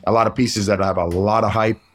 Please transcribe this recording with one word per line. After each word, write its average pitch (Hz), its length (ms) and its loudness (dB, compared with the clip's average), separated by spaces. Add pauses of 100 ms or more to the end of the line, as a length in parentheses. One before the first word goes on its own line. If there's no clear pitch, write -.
a 101 60 0
lot 113 140 4
of 101 80 -4
pieces 110 320 -2
that 98 140 0
have 95 180 0
a 87 80 -2
lot 101 380 0
of 104 60 0
hype. 110 300 -2 (140)